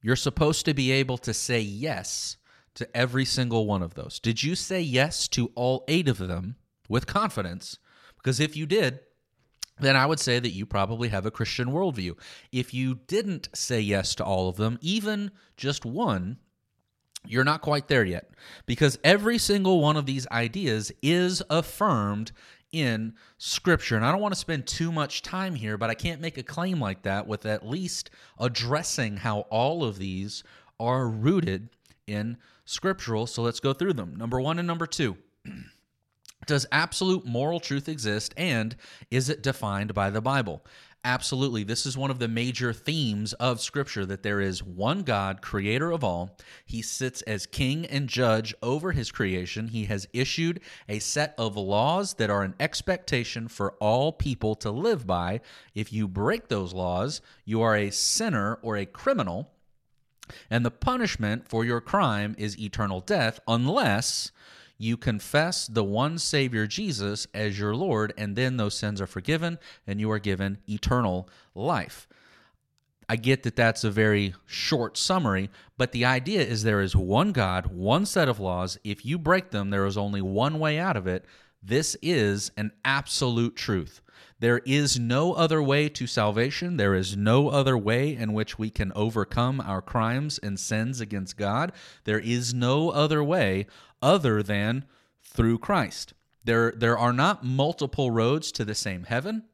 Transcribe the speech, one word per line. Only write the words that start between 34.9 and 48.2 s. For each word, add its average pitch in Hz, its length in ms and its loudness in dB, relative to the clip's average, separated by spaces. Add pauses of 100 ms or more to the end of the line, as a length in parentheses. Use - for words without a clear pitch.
<clears throat> - 40 -20 (1200)
Does 143 280 0
absolute 185 520 0
moral 139 360 -2
truth 139 260 -4
exist, 110 480 -4
and 120 400 -2 (340)
is 127 200 0
it 147 120 -4
defined 104 520 -2
by 98 160 2
the 104 100 -2
Bible? 117 460 -2 (400)
Absolutely. 127 580 0
This 107 220 -4
is 131 120 -4
one 135 140 -2
of 127 80 -4
the 120 80 -2
major 120 460 -2
themes 107 580 -2
of 123 300 -2
Scripture, 135 460 -4
that 95 160 -8
there 101 180 0
is 95 200 -2
one 101 420 -4
God, 98 380 -2
creator 113 500 -2
of 160 120 -2
all. 90 340 -4 (280)
He 113 160 -8
sits - 400 -6
as 107 240 -6
king 147 400 -2
and 139 240 -4
judge 110 520 2